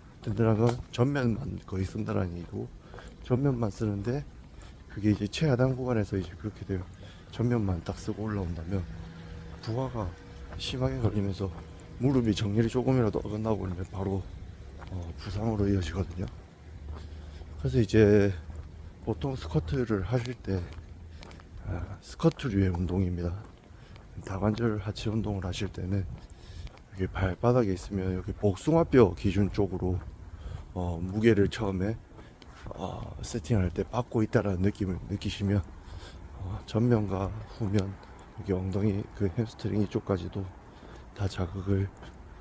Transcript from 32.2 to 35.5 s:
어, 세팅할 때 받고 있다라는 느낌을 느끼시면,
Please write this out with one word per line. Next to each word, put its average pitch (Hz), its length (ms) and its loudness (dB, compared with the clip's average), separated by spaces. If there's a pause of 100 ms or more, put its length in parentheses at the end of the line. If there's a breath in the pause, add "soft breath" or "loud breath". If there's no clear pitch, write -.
어, - 480 -8
세팅할 104 480 2
때 98 120 0
받고 117 380 0
있다라는 101 400 4
느낌을 95 380 2 (100)
느끼시면, 101 540 0 (800 loud breath)